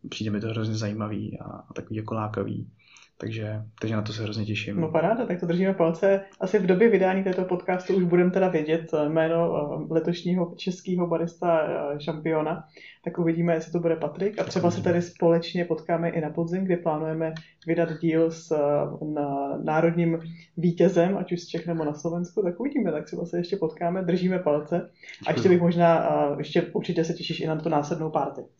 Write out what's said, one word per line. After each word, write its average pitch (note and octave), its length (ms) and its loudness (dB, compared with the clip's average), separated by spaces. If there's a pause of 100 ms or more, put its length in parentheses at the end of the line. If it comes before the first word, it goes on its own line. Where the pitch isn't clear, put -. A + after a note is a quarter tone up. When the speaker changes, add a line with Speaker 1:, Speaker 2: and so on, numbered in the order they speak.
Speaker 1:
přijde G#2+ 220 -6
mi G#2 100 -2
to A2+ 60 -6
hrozně A2 280 -4
zajímavý G#2 640 -6
a, - 40 -14
a - 320 -16
takový - 200 -10
jako A2 180 -6
lákavý. G#2+ 540 -4 (500)
Takže, A2 440 -6 (200)
takže A2 140 -2
na G#2+ 60 0
to G#2+ 120 -6
se A2+ 100 -6
hrozně G#2+ 220 -4
těším. G#2 360 -4
Speaker 2:
No D#3+ 100 0
paráda, G#3 340 0
tak F#3 140 -4
to F#3 60 -4
držíme F#3 280 0
palce. F#3+ 480 2 (180)
Asi G#3 200 2
v F#3 60 0
době F#3+ 240 6
vydání F#3+ 340 4
této F#3 220 0
podcastu F3+ 500 -2
už F#3 80 4
budeme F3 280 4
teda F#3+ 180 4
vědět, D#3+ 440 0
eh, D3+ 160 2
jméno, E3 480 2
eh, D3+ 360 -4
letošního E3+ 640 0
českého F3+ 500 -2
barista, E3 520 0
eh, D3 400 -2
šampiona. D#3 640 -2 (400)
Tak E3+ 160 -6
uvidíme, E3+ 340 2
jestli D#3+ 180 -2
to F3 80 0
bude E3 160 0
Patrik. F3 380 -4
A - 100 -12
Speaker 1:
Tak - 60 -4
Speaker 2:
třeba F3 220 2
se - 60 -4
Speaker 1:
uvidíme. - 160 0
Speaker 2:
tedy E3+ 80 2
společně E3+ 640 0
potkáme E3 440 -2
i E3 120 -2
na D3+ 80 -4
podzim, E3+ 360 -2
kdy F3 120 2
plánujeme D#3+ 560 -2 (340)
vydat E3 220 2 (120)
díl E3 300 4
s, - 200 -8
eh, D3 600 0
na-, C#3 500 -2
národním E3 560 2 (380)
vítězem, F3 600 4
ať - 140 -6
už E3+ 100 -4
z - 60 -14
Čech E3+ 200 -6
nebo E3 180 -2
na D3 80 -2
Slovensku. F3 500 -4
Tak F3 160 -2
uvidíme, A3+ 320 0
tak D#3 140 -4
třeba E3+ 200 -8
se E3+ 120 -4
ještě F3 200 -2
potkáme, F3 460 -2
držíme F3+ 360 2
palce. D3+ 360 0
A F3 120 -2 (320)
Speaker 1:
Děkuji. - 140 -2
Speaker 2:
ještě B2+ 160 4
bych F3 120 8
možná, E3+ 480 6
eh, D3 280 2
ještě D3+ 240 0
určitě E3+ 420 -2
se E3 100 -2
těšíš - 260 -6
i E3 80 -2
na D#3 80 0
tu D#3+ 140 -4
následnou D#3 400 0
party. C#3 320 -4 (180)